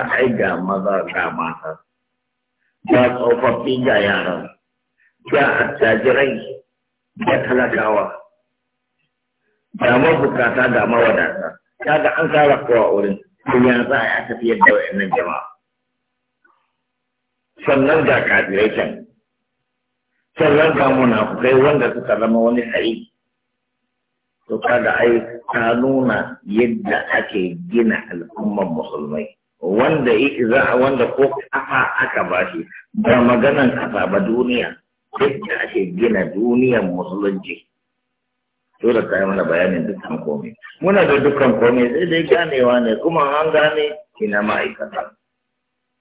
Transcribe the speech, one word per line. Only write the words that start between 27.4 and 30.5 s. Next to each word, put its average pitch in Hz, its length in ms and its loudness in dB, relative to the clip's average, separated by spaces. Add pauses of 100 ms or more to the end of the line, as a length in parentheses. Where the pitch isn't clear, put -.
gina 110 280 2 (120)
al'umman 95 640 -6
musulmai. 76 540 -8 (360)
Wanda 123 520 0
i-, 127 320 0
za 110 140 2 (120)